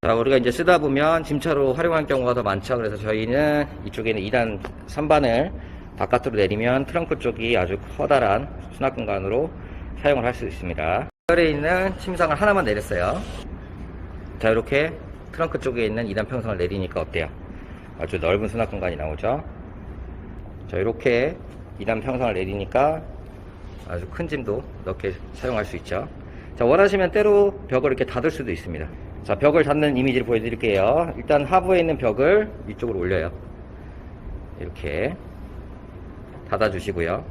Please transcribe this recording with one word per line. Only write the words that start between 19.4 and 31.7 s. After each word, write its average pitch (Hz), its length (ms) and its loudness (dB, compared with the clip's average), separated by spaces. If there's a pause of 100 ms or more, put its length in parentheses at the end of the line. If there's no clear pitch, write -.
자, 87 80 -6
이렇게 117 600 2 (440)
이 104 40 -8
단 110 160 0
평선을 127 340 0
내리니까 101 680 0 (840)
아주 87 220 -6
큰 165 180 -4
짐도 127 340 -4 (220)
넣게 92 280 -4 (220)
사용할 117 300 -2
수 95 140 -10
있죠. 101 300 -6 (480)
자, 123 80 2
원하시면 185 460 6
때로 202 420 6 (140)
벽을 131 240 2
이렇게 - 160 0
닫을 127 240 0
수도 131 220 -4
있습니다. 80 360 -6 (360)
자, - 100 2
벽을 147 280 6
닫는 143 340 4
이미지를 127 280 4
보여드릴게요. 113 960 2
일단 143 260 4
하부에 185 360 4